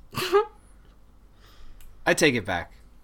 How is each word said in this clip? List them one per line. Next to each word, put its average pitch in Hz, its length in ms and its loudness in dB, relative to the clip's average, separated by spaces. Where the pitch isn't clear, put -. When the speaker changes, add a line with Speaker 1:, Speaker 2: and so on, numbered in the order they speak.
Speaker 1:
<laughs> - 1900 -6
Speaker 2:
I 175 80 4
take 156 200 4
it 110 100 -2
back. 87 280 -4